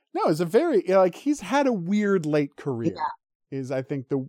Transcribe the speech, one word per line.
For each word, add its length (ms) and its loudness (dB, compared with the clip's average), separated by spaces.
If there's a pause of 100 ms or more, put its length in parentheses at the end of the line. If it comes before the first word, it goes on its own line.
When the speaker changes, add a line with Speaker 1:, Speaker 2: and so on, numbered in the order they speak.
(140)
Speaker 1:
No, 160 0
it's 100 0
a 60 -2
very, 420 2
you 60 2
know, 60 6
like, 160 4
he's 260 -2
had 260 0
a 60 2
weird 520 0
late 300 0
career, 400 -4
Speaker 2:
Yeah. 640 -10
Speaker 1:
is, 120 -6
I 100 -2
think, 260 -6
the, 220 -2